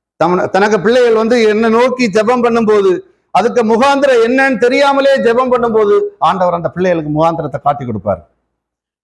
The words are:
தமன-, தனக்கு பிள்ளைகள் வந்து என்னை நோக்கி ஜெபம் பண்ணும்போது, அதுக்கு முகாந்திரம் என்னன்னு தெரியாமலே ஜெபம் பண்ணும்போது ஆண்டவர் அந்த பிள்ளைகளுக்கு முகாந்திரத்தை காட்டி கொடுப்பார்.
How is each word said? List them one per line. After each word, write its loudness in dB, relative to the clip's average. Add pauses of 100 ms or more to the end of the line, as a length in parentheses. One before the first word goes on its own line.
(200)
தமன-, -2
தனக்கு 0
பிள்ளைகள் 2
வந்து 0
என்னை 0
நோக்கி 0
ஜெபம் 0
பண்ணும்போது, 2 (400)
அதுக்கு 0
முகாந்திரம் 2
என்னன்னு 0
தெரியாமலே 2
ஜெபம் 0
பண்ணும்போது 0 (180)
ஆண்டவர் 0
அந்த -4
பிள்ளைகளுக்கு -2
முகாந்திரத்தை -2
காட்டி -4
கொடுப்பார். -6 (760)